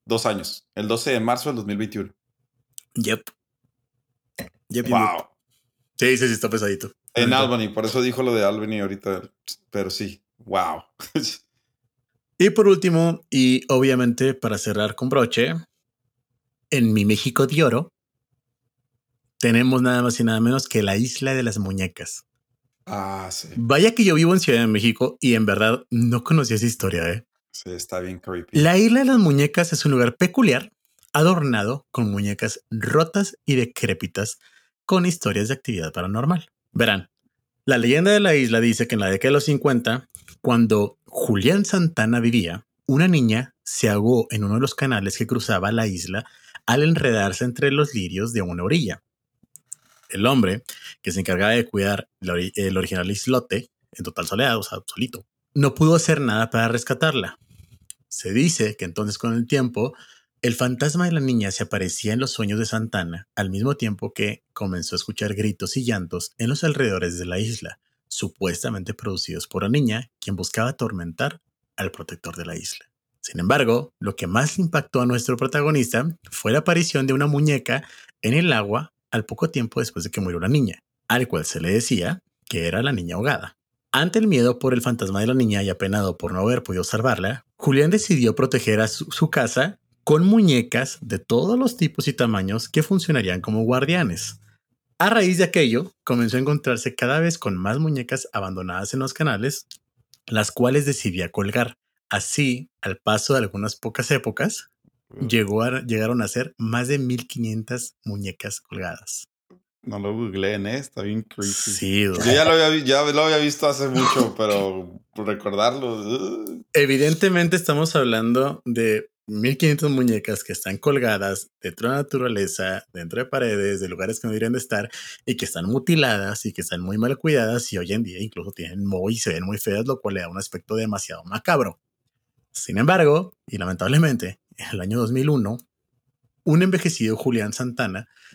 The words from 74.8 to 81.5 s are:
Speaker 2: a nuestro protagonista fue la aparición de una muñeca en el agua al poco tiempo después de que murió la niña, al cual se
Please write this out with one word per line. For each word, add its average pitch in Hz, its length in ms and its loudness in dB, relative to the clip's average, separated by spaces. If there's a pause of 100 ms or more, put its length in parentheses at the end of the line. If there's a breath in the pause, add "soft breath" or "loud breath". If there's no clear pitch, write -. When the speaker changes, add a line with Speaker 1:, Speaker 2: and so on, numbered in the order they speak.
Speaker 2:
a 123 40 2
nuestro 123 320 0
protagonista 143 800 0 (140)
fue - 220 -2
la 139 80 4
aparición 165 480 0
de 135 60 2
una 143 120 2
muñeca 143 600 0 (360 loud breath)
en 113 140 2
el 165 180 4
agua 110 400 -2 (160)
al 113 160 -2
poco - 240 -4
tiempo 123 300 -4
después 101 240 -6
de - 80 -8
que 107 100 -4
murió 90 180 -4
la 90 80 -2
niña, 123 360 0 (240)
al 120 200 2
cual 156 180 -4
se - 160 -6